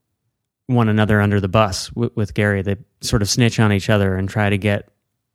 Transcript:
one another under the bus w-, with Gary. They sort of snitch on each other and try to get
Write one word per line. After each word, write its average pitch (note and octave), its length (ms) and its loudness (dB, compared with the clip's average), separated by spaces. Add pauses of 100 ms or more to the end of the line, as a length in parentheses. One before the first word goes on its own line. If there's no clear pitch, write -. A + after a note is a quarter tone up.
(680)
one A#2+ 220 2
another G#2+ 320 2
under G2+ 200 2
the F#2+ 80 -2
bus F#2 400 0
w-, A#2 260 -6
with G#2+ 200 -6
Gary. G2+ 280 0
They G2+ 140 -4 (240)
sort A#2+ 200 -2
of G2 80 0
snitch A#2 320 0
on G#2+ 120 4
each G2 180 -2
other G2 260 2
and F#2+ 120 -4
try G#2 200 -2
to G2+ 80 0
get G#2 320 -4 (460)